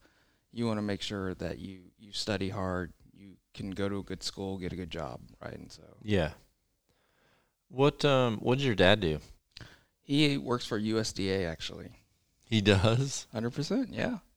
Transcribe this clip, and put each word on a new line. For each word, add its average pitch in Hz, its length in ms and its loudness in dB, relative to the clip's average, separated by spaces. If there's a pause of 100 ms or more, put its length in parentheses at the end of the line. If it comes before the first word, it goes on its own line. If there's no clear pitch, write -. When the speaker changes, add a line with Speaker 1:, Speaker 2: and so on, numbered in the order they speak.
(520)
Speaker 1:
you 117 140 -4
wanna 107 160 -2
make 101 200 -4
sure 95 320 -6
that 82 240 -6
you, 92 220 -12 (180)
you 101 140 -20
study 95 380 -2
hard, 92 420 -4 (240)
you 98 140 -20 (240)
can 104 160 -8
go 98 180 -4
to 98 100 -4
a 95 40 -6
good 92 200 -10
school, 95 360 -6
get 87 140 -6
a 87 40 -8
good 87 140 -8
job, 73 300 -8 (220)
right? 76 160 -10
And - 140 -18
so - 100 -20 (200)
Speaker 2:
Yeah. 95 280 2 (1400)
What, 139 360 2
um, 127 340 4
what 123 200 2
did 139 60 -2
your 123 120 2
dad 98 240 8
do? 78 180 0 (840)
Speaker 1:
He 143 380 2
works 120 280 -2
for 113 120 -2
U 110 220 0
S 110 120 -2
D 95 180 -2
A, 95 160 0
actually. 82 440 -8 (560)
Speaker 2:
He 113 160 4
does? 113 680 4
Speaker 1:
Hundred 113 200 -4
percent, 190 420 -2
yeah. 214 260 -4 (180)